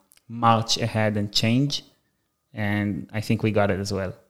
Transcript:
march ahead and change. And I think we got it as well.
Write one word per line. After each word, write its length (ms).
march 500
ahead 400
and 160
change. 500
And 600
I 80
think 220
we 80
got 180
it 100
as 120
well. 220